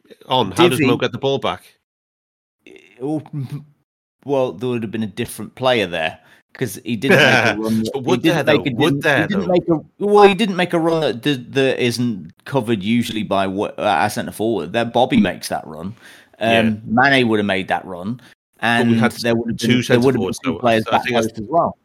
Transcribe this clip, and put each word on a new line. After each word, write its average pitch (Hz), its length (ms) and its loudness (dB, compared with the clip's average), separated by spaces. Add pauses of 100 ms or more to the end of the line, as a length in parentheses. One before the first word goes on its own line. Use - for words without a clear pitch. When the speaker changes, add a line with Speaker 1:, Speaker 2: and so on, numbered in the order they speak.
(260)
Speaker 1:
on, 120 260 0
how - 160 4
does 127 100 0
Speaker 2:
Divi 135 120 4
Speaker 1:
Mo 117 60 2
get 127 160 -2
the 117 60 -10
ball 135 200 -2
back? 92 360 -6 (1300)
Speaker 2:
Oh, 147 220 -4 (1040)
well, 131 280 0
there 101 160 -6
would 120 140 -2
have 104 100 -6
been 110 100 -4
a 107 60 -2
different 110 460 -10
player 123 320 2
there 82 320 -4 (360)
'cause 113 300 -8
he 120 120 -4
didn't 123 220 4
make 120 380 4
a - 0 -
Speaker 1:
<laughs> - 40 -4
Speaker 2:
run. 110 240 0
Speaker 1:
But 107 100 -6
Speaker 2:
He 139 60 -6
Speaker 1:
would - 220 0
Speaker 2:
didn't 160 240 0
Speaker 1:
there, 151 100 4
Speaker 2:
make - 80 -4
Speaker 1:
though? - 60 -4
Speaker 2:
a, 120 40 -4
Speaker 1:
Would 147 160 2
Speaker 2:
didn't, 143 120 -2
Speaker 1:
there, 139 200 2
Speaker 2:
he 101 60 -2
didn't 98 140 -2
Speaker 1:
though? - 100 -2
Speaker 2:
make 180 160 0
a, 160 120 0 (240)
well, 208 240 8
he 196 60 2
didn't 190 220 0
make 175 160 0
a 175 80 2
run 156 400 0
that, 123 320 -4
that 135 320 2
isn't 117 480 -2 (140)
covered 117 360 0
usually 110 400 -2
by 98 240 0
what, 98 320 -4
uh, 71 40 -6
our 101 280 2
centre 90 220 -8
forward. 98 400 -4
That 117 200 -2
Bobby 120 280 2
makes 90 300 -2
that 82 180 -6
run. 85 260 -12 (460)
Um, 113 100 0
Speaker 1:
Yeah. 113 240 2 (100)
Speaker 2:
Mane 127 440 4
would 110 100 2
have 101 80 -2
made 95 220 -2
that 87 160 -2
run, 92 360 -8 (400)
Speaker 1:
But 117 260 2
we 117 60 4
Speaker 2:
and 113 80 2
Speaker 1:
had 117 120 2
Speaker 2:
there 117 220 -2
would 113 160 -2
have 98 80 -8
Speaker 1:
two 117 80 -4 (120)
Speaker 2:
been, 120 100 0
there 123 120 4
would 131 140 4
have 117 80 -2
been 92 100 -4
Speaker 1:
centre - 60 -10
forwards, - 60 -
Speaker 2:
two 85 80 -2
Speaker 1:
though. 80 80 -10
Speaker 2:
players 113 260 2
Speaker 1:
I 113 60 -6
Speaker 2:
back 104 120 2
Speaker 1:
think 123 120 -2
that's, 113 120 0
Speaker 2:
post 110 120 -12
as 101 80 -12
well. 151 360 0